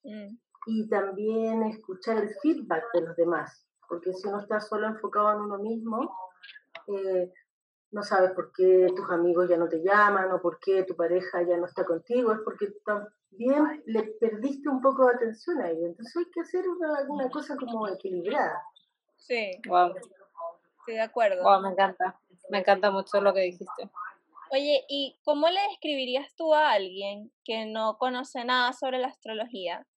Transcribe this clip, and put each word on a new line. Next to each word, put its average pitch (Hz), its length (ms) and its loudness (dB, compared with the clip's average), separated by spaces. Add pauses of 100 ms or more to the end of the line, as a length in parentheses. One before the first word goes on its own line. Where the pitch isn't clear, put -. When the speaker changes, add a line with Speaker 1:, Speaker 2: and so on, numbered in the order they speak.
Speaker 1:
Mm. 214 340 -14 (300)
Speaker 2:
y 220 200 -2
también 220 760 0
escuchar 220 540 -4
el 208 120 0 (120)
feedback 220 420 0 (100)
de 170 80 4
los 165 140 -8
demás, 165 520 -2 (220)
porque 175 240 -4
si 185 140 -8
uno 202 120 -4
está 208 200 -2
solo 214 280 -4
enfocado 208 440 0
en 208 140 -2
uno 202 120 -6
mismo, 226 580 -4 (720)
eh, 190 420 -2 (600)
no 208 120 -6
sabes 185 280 4
por 170 220 -6
qué 185 420 6
tus 196 140 -6
amigos 175 400 2
ya 170 80 6
no 170 120 0
te 165 120 -2
llaman 196 500 4
o 180 100 -2
por 165 180 -2
qué 190 240 2
tu 185 120 -6
pareja 175 480 0
ya 175 140 2
no 170 80 -2
está 180 200 -4
contigo, 220 480 0
es 220 100 -2
porque 208 240 -4 (180)
también 233 1000 -2
le 220 180 0 (160)
perdiste 226 480 -2
un 269 140 0
poco 262 260 4
de 247 80 4
atención 240 460 -4
a 180 80 -2
ellos. 165 220 -2
Entonces 226 260 -16
hay 349 140 -2
que 339 100 -8
hacer 359 260 -4
una, 311 400 -2
una 269 220 -4
cosa 294 260 -8
como 233 320 -6
equilibrada. 185 720 -4 (540)
Speaker 1:
Sí. 226 360 -6 (160)
Speaker 3:
Wow. 180 260 4 (840)
Speaker 1:
Estoy 226 160 -10
de 220 60 -2
acuerdo. 220 420 2
Speaker 3:
Wow, 190 180 6
me 196 80 -4
encanta. 185 500 0 (300)
Me 202 100 0
encanta 196 320 4
mucho 196 300 0
lo 196 120 6
que 190 80 2
dijiste. 185 480 -6 (640)
Speaker 1:
Oye, 277 380 2
¿y 277 340 -6
cómo 302 240 2
le 370 120 2 (100)
describirías 277 680 -4
tú 320 180 2
a 302 180 6
alguien 202 600 -2 (140)
que 220 220 -4
no 220 320 -2
conoce 254 440 -4
nada 254 300 0
sobre 254 240 -4
la 254 100 -2
astrología? 220 880 -8